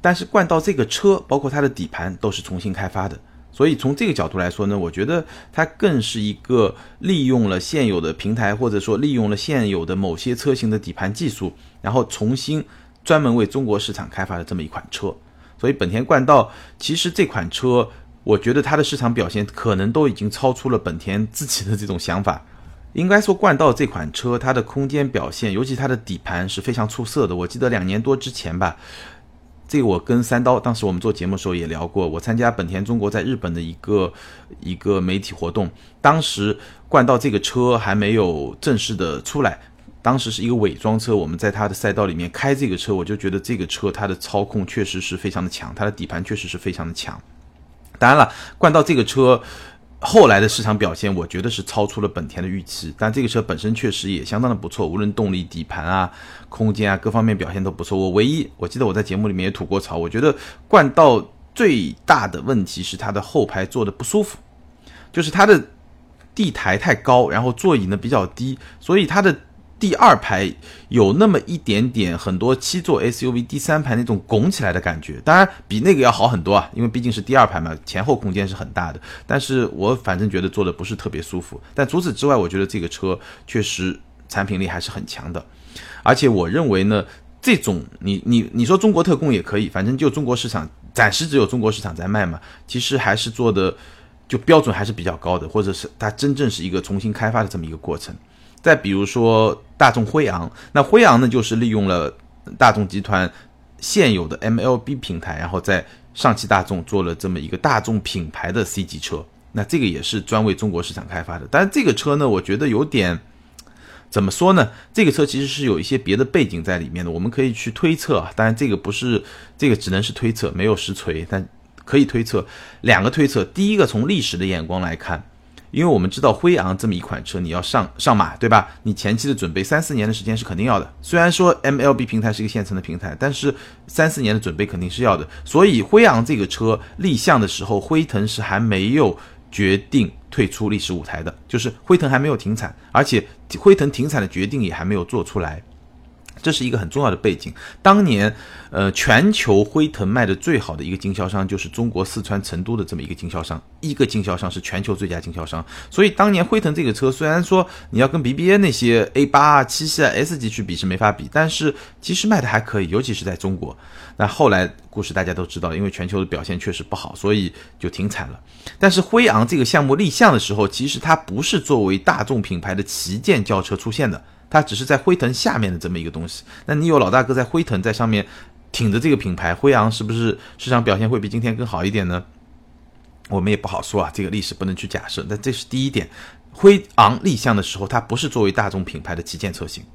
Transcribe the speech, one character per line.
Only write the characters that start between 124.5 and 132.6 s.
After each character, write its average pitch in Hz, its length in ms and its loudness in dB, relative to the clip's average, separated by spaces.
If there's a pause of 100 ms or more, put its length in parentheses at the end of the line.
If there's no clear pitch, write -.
光 90 160 -4
来 82 140 -4
看， - 280 -8 (480)
因 160 140 0
为 165 80 4
我 104 60 4
们 92 100 2
知 131 120 -6
道 123 100 6
辉 170 240 4
昂 92 220 -2
这 113 100 -2
么 98 80 0
一 87 40 -6
款 - 260 -10
车， 90 160 -6
你 85 80 -6
要 87 120 -4
上， 104 360 -2
上 123 180 2
马， - 220 0
对 117 100 0
吧？ 110 220 4 (140)
你 107 100 -2
前 104 240 -2
期 113 100 -4
的 139 80 0
准 85 180 -6
备 95 80 -2
三 151 220 0
四 156 100 -6
年 107 140 0
的 110 60 0
时 107 100 -8
间 110 120 -2
是 113 100 -6
肯 92 100 -8
定 98 100 -2
要 110 140 2
的。 - 220 -8
虽 175 180 0
然 170 100 6
说 175 220 4 (100)
M 139 200 0
L 139 120 6
B 120 120 -2
平 110 160 -2
台 110 100 0
是 107 100 -4
一 107 40 -4
个 104 40 -4
现 107 140 -4